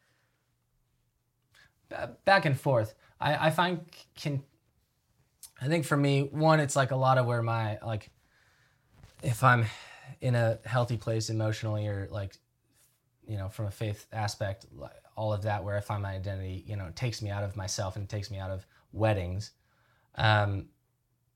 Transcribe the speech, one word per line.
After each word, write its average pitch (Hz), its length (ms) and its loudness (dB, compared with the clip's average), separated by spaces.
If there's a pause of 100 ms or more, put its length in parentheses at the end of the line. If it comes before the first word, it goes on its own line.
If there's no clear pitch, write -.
(1900)
Ba-, - 260 -10 (100)
back 196 200 6
and 135 140 2
forth. 135 360 0 (240)
I, 147 280 2
I - 40 4
find 175 300 2 (120)
c-, - 120 -20 (100)
can, 139 280 -4 (1160)
I 127 60 -4
think 160 180 2
for 151 120 2
me, 139 260 4
one, 156 360 4
it's, 139 160 0
like, 135 160 2
a 135 40 0
lot 131 220 4
of 123 80 4
where 120 180 0
my, 113 420 -2
like, 110 240 -6 (1120)
if 123 220 -2
I'm 123 220 8 (560)
in 127 140 2
a 143 300 2
healthy 120 320 0
place 113 320 -2
emotionally 107 580 -2
or, 98 220 -4
like, 98 280 -10 (920)
you 107 100 -8
know, 95 120 -6
from 107 160 -6
a 98 60 -4
faith - 400 -6
aspect, 107 640 -4
li-, 71 140 -14 (300)
all 107 160 -2
of 101 100 -2
that, 104 200 -2
where 101 140 -2
I 104 40 -2
find 104 220 -4
my 98 100 -4
identity, 95 540 -6
you 107 80 -6
know, 98 120 -6
it 92 80 -14
takes 117 260 -4
me 107 80 -4
out 101 140 -4
of 98 120 -6
myself 95 400 -6
and 104 80 -8
it 98 60 -10
takes 104 200 -6
me 98 80 -10
out 95 140 -6
of 92 140 -8 (260)
weddings. 98 600 0 (640)
Um, 104 520 4 (680)